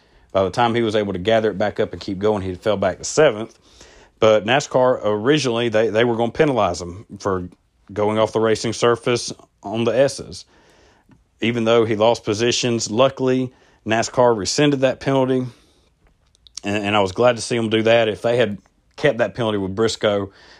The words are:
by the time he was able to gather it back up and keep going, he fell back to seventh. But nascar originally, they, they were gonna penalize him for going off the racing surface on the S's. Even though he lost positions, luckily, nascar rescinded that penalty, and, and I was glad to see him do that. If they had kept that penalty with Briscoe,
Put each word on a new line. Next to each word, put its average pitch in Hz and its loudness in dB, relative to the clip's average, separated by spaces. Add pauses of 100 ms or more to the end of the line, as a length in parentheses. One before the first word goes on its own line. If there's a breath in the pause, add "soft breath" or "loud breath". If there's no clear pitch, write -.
(300 soft breath)
by 95 2
the 95 -2
time 117 0
he 120 0
was 107 0
able 101 -2
to 92 -6
gather 110 0
it 90 -6
back 104 -2
up 107 -4
and 87 -12
keep 98 -8
going, 104 0
he 92 -6
fell 101 -2
back 95 -2
to 80 -14
seventh. 113 0 (600 loud breath)
But 107 6
nascar 127 2
originally, 120 0
they, 110 2
they 107 2
were 120 0
gonna 117 0
penalize 107 0
him 90 -14 (120)
for 92 -4 (440)
going 104 -2
off 110 2
the 113 0
racing 110 0
surface 120 0 (300)
on 110 -6
the 117 0
S's. 131 -2 (960 soft breath)
Even 117 -2
though 117 4
he 110 -2
lost 113 2
positions, 117 -2
luckily, 127 0 (320 soft breath)
nascar 113 2
rescinded 139 0
that 131 0
penalty, 131 0 (1200 soft breath)
and, 101 -4
and 104 -2
I 107 4
was 95 0
glad 120 4
to 110 -8
see - -4
him 113 -2
do 110 2
that. 113 4
If 98 -4
they 120 0
had 104 0 (380)
kept 113 0
that 110 -2
penalty 107 -2
with 95 -6
Briscoe, 104 0 (300 loud breath)